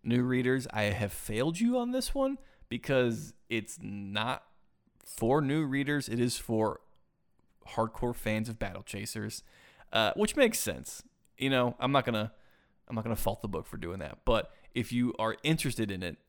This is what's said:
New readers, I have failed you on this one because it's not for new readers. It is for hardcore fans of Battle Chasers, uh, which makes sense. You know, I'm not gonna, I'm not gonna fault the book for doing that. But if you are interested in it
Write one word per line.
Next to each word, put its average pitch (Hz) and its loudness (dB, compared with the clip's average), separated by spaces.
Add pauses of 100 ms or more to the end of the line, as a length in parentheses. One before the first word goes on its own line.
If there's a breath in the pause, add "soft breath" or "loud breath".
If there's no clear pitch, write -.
New 120 4
readers, 127 2
I 107 0
have 104 0
failed 147 -2
you 240 2
on 240 -2
this 262 -2
one 269 0 (300 soft breath)
because 120 2 (160)
it's 110 -4
not 101 -4 (580)
for 127 4
new 147 2
readers. 139 0
It 117 0
is 120 2
for 110 2 (880)
hardcore 113 -2
fans 110 -2
of 110 -8
Battle 98 -6
Chasers, 107 -8 (500 loud breath)
uh, 110 4
which 214 0
makes 233 6
sense. - -6 (360)
You 135 0
know, 123 4
I'm 127 2
not 139 4
gonna, 110 0 (540 soft breath)
I'm - -8
not 107 -2
gonna 113 0
fault 104 0
the 107 -6
book 82 -4
for 80 -10
doing 87 -8
that. - -10
But 110 2 (220 soft breath)
if 120 -2
you 123 2
are 110 0
interested 131 0
in 92 -6
it 87 -6 (100)